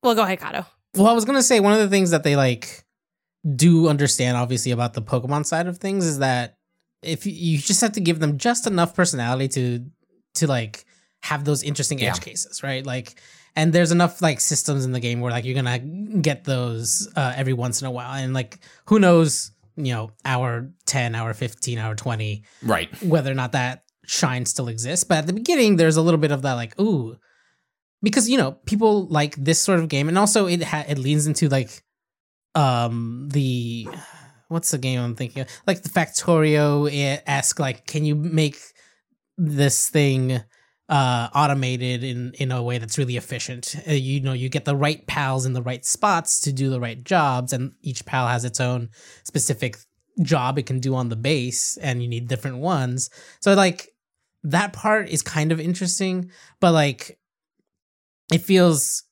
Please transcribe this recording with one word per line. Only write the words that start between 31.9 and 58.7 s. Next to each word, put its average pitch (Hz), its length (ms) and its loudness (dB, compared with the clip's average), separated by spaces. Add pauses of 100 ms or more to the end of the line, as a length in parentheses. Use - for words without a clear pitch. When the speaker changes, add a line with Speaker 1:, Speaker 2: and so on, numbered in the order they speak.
Speaker 2:
um, 120 800 0
the, 120 560 -2 (600)
what's 165 240 -4
the 151 60 -2
game 127 220 -2
I'm 120 140 -4
thinking 127 280 -8
of? 127 60 -8 (200)
Like 185 140 0
the - 60 -12
Factorio-esque, 147 1700 0
like, 131 260 -4
can 156 180 -4
you 151 120 0
make 156 420 0 (800)
this 143 500 2
thing, 131 540 2 (460)
uh, 123 460 0
automated 127 720 0
in, 123 300 -6
in 131 180 -4
a 127 100 -2
way 120 160 -4
that's 113 200 -6
really 123 180 -2
efficient? 123 600 -8 (120)
Uh, 156 40 2
you 139 280 0
know, 135 120 -2
you 127 160 -4
get 135 160 -4
the 143 120 0
right 151 300 -2
pals 135 400 -2
in 131 60 -2
the 123 100 -2
right 123 240 -6
spots - 540 0
to 143 120 -2
do 135 180 0
the 131 100 -2
right 120 240 -8
jobs, 135 480 2
and 131 200 -4 (100)
each - 220 -8
pal 127 220 0
has 120 180 0
its 123 160 -6
own 123 300 -2 (340)
specific - 540 -4 (440)
job 135 360 0
it 135 80 -4
can 131 140 -2
do 131 160 -2
on 127 120 -2
the 113 80 -4
base, 127 640 -2
and 127 240 -4
you 120 60 -4
need 120 200 -6
different 127 300 -6
ones. 135 500 -2 (320)
So, 196 140 6
like, 190 340 2 (540)
that 175 300 0
part 214 360 0
is 156 140 -2
kind 156 300 0
of 160 80 -2
interesting, 180 680 -2 (300)
but, 175 120 6
like, 147 460 0 (1120)
it 165 100 2
feels 175 680 4